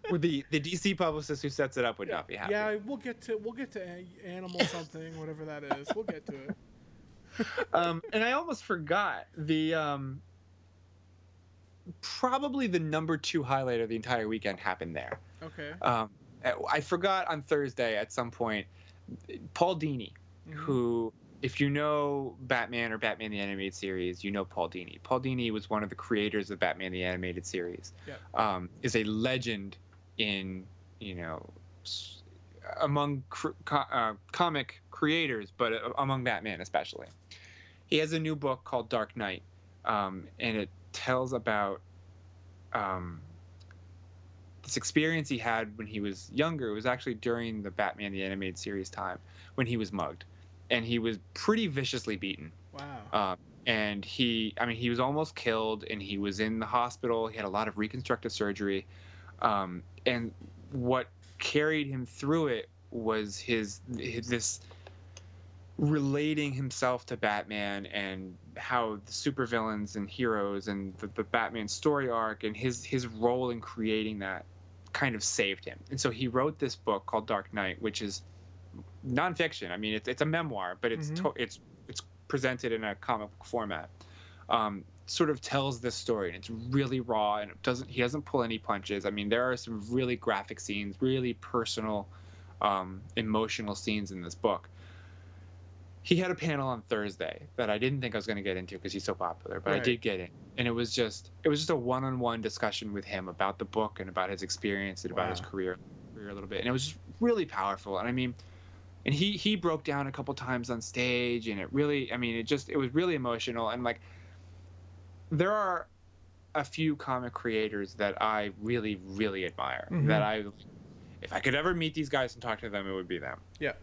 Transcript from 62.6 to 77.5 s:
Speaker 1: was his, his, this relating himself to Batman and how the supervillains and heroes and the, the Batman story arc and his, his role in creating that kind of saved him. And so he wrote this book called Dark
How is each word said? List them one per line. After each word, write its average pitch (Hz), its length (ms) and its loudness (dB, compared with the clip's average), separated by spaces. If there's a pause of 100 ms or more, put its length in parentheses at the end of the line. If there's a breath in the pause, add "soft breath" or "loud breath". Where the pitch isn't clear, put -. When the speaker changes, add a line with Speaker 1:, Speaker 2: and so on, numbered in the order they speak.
Speaker 1:
was 110 480 0
his, 110 420 0 (160)
his, 117 300 -4
this 120 340 0 (1200 loud breath)
relating 147 720 2
himself 127 540 0
to 123 100 -4
Batman 104 720 0
and 95 480 -4 (220)
how 113 480 0
the - 80 -12
supervillains 110 840 0
and 98 160 -4
heroes 101 560 0
and 98 320 -4
the, 107 160 -6
the 113 80 0
Batman 110 460 0
story 139 420 2
arc 110 320 0
and 107 140 -2
his, 123 260 -2
his 123 240 0
role 120 440 2
in 117 100 -4
creating 110 580 0
that 95 260 -4 (480)
kind 131 220 2
of 104 80 -4
saved 98 440 2
him. - 120 -10 (120)
And 135 100 -2
so 131 100 4
he 120 160 -2
wrote 127 320 2
this 127 160 0
book 104 320 0
called 107 200 0
Dark 101 260 0